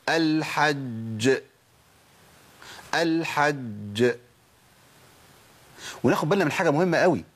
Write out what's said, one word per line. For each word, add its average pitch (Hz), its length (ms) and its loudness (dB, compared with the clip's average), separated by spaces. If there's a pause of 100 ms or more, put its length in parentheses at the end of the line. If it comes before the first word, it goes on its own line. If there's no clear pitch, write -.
الحج، 139 1300 0 (1600)
الحج. 135 1200 0 (1900)
وناخد 160 240 2
بالنا 190 160 2
من 143 80 0
حاجة 170 180 2
مهمة 160 280 2
قوي 151 260 2 (120)